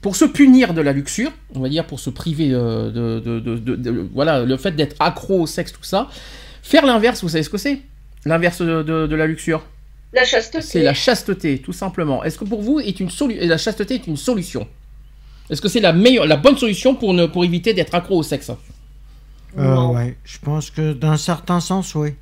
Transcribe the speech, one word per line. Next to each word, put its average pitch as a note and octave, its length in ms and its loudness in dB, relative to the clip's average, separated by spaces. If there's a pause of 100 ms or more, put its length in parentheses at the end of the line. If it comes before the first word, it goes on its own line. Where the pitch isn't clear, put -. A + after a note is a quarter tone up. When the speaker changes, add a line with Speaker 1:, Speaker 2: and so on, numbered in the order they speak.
Speaker 1:
pour G3 160 -2
se - 80 4
punir C4 500 6
de E3 60 0
la C#3+ 120 2
luxure, G#3 400 -4 (220)
on C3+ 60 -6
va C3 80 -2
dire D#3+ 180 -2
pour C#3 140 -12
se C#3 100 -6
priver, D3+ 420 -2
euh, A2+ 380 -2
de, A2+ 300 -4
de, A#2 200 -4
de, A#2 160 -4
de, A#2 200 -4
de, A#2 360 -4
voilà, C#3 320 0
le C3 120 0
fait F#3+ 160 -4
d'être D3 280 -2
accro F3 420 0
au D#3+ 40 0
sexe, - 260 -6
tout - 100 -20
ça, G#3+ 260 -2 (540)
faire D4 240 4
l'inverse, A#3+ 360 2
vous F3+ 60 -4
savez D#3+ 140 0
ce - 80 -4
que G#3 80 -6
c'est ? C#4 220 -2 (440)
L'inverse E3+ 380 2
de, E3 200 0
de, D#3+ 240 0
de D3+ 100 -2
la D#3 100 2
luxure ? D#3+ 360 -2 (500)
Speaker 2:
La B3+ 120 2
chasteté. B3 400 -2
Speaker 1:
C'est E3+ 180 0
la C#3 120 4
chasteté, F3+ 640 0
tout D3+ 140 -12
simplement. F3 520 -4
Est-ce D#3+ 140 -6
que A3+ 60 -8
pour G#3 180 -4
vous, C#4 180 2
est G3 200 -6
une F3+ 100 -4
solu-, B3 300 -2
la E3 180 2
chasteté G#3 360 -2
est - 120 -6
une D#3 100 -4
solution ? E3+ 500 -4 (840)
Est-ce D3+ 120 -4
que G#3 60 0
c'est G#3 120 0
la F#3 120 4
meilleure, G#3+ 340 6
la D#3 100 6
bonne C4 200 6
solution A#3+ 380 2
pour G3 200 0
ne, E3+ 120 4
pour F3 180 0
éviter F3 300 0
d'être E3+ 200 -2
accro F3 240 0
au D#3 40 0
sexe ? C#3+ 280 -6
Speaker 3:
Euh, A#2+ 40 -8 (1200)
Speaker 2:
Non. B2 200 2
Speaker 3:
ouais, A#2+ 300 -2
je - 140 -18
pense D3+ 320 -4
que D#3 220 -2
d'un D3+ 240 0
certain F3 440 -2
sens, F#3 340 -4
oui. D3+ 160 -2 (100)